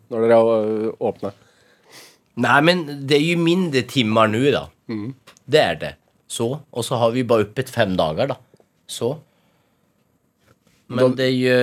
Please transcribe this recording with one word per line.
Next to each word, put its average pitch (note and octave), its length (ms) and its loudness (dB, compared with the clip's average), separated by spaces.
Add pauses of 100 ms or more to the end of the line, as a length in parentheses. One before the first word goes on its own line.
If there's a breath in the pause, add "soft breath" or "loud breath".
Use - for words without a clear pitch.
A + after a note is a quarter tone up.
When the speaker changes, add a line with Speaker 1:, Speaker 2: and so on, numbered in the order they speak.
Speaker 1:
når A2+ 160 -2
dere A#2 120 6
er, A2+ 320 2
øh, A2 300 -4
åpne? G2+ 320 -6 (1040 soft breath)
Speaker 2:
Nei, A#2+ 240 4
men F3 220 2 (260)
det D3 80 4
er D3 80 2
jo E3+ 160 0
mindre E3 420 2
timer A2 460 2
nå, A2 120 0 (100)
da. D#2+ 120 -2 (200)
Speaker 1:
Mhm. A2+ 300 -10 (300)
Speaker 2:
Det C#3+ 180 2
er F2 160 -2
det. D2 160 -10 (360)
Så, A#2 300 -6
og - 260 -10
så B2+ 120 -4
har A#2 160 2
vi B2+ 100 -2
bare A2 220 2
öppet - 240 -8
fem G#2 260 0
dager, F2 320 -2
da. B2+ 100 -8 (520)
Så. B2 260 -6 (1700)
Men B2+ 220 2
Speaker 1:
Da C3 40 -4
Speaker 2:
det C3 100 -2
er C3 100 0
jo, B2+ 280 2